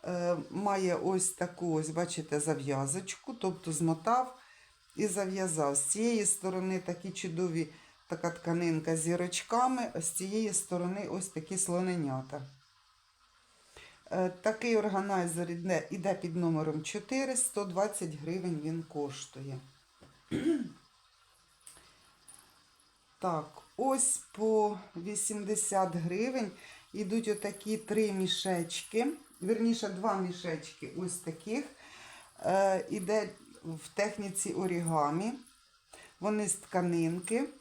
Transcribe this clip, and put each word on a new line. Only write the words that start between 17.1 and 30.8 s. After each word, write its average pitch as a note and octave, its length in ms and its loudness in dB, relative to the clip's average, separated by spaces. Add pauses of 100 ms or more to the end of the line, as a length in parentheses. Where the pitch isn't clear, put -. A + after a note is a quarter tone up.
сто G#3 300 0
двадцять F#3 500 -2
гривень E3 480 -4
він D#3+ 200 -2
коштує. C#3 760 -8 (720)
<clears throat> - 80 0 (2750)
Так, D#3+ 400 -2 (160)
ось C4 400 4 (140)
по G#3+ 480 4 (160)
вісімдесят G3 1000 0
гривень G#3 560 0 (420)
ідуть G#3+ 340 0
отакі G#3 500 -2
три G#3+ 340 2
мішечки, F#3 960 0 (340)
вірніше, A3+ 460 2
два G3 280 0
мішечки F3 840 -4